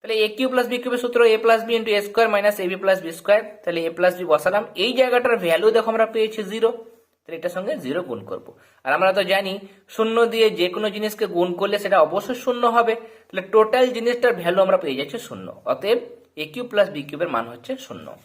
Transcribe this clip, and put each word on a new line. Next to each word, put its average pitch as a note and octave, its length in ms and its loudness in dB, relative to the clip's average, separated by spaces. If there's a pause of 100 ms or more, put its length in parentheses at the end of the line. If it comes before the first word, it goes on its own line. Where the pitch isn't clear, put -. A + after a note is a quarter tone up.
তাহলে A3 140 -6
এ G#3+ 220 2
কিউব B3+ 140 0
প্লাস B3+ 160 2
বি B3 120 -4
কিউবের B3 200 -4
সূত্র A#3+ 220 0
a A3+ 160 6
plus A3+ 300 4
b - 20 -10
into A3+ 220 -2
a G#3 100 2
square G#3+ 340 2
minus G3+ 260 2
a F#3 80 -2
b F#3 40 -2 (100)
plus F#3+ 220 4
b - 20 -8 (140)
square। G3+ 240 4 (200)
তাহলে E3 240 -2
a E3 40 -6
plus F3+ 260 2
b F3+ 60 -6
বসালাম, F3+ 400 2 (100)
এই G#3+ 180 -2
জায়গাটার B3 440 2
ভ্যালু F3+ 340 2
দেখো A3+ 200 2
আমরা A3 160 2
পেয়েছি A3 360 -4
জিরো, A3+ 280 0
তাহলে - 680 -16
এটার E3+ 140 -6
সঙ্গে F#3+ 260 -6
জিরো D#3+ 260 -6
গুণ A#2 220 -10
করব। - 300 -14 (300)
আর C3+ 80 0
আমরা F#3 200 2
তো G3 100 0
জানি F#3+ 360 -2 (300)
শূন্য A3+ 380 0
দিয়ে A3 240 2
যে F3 180 0
কোনো G#3 220 -4
জিনিসকে G#3 360 -4
গুণ F3 280 0
করলে G3+ 240 -2
সেটা F#3+ 220 2
অবশ্যই F#3+ 340 0
শূন্য A#3+ 320 -2
হবে, A#3 280 2
তাহলে - 480 -12
টোটাল A3 480 4
জিনিসটার A#3+ 440 0
ভ্যালু F3 280 2
আমরা F#3+ 140 4
পেয়ে D3 200 -2
যাচ্ছি C#3+ 220 -8
শূন্য। F#2+ 460 -14
অতএব G3 340 0 (380)
এ D3+ 160 -8
কিউব B3 140 -10
প্লাস G#3 240 2
বি D3 120 -8
কিউবের D3+ 260 -6
মান A#2 200 -4
হচ্ছে B2 280 -12
শূন্য। D#2 480 -16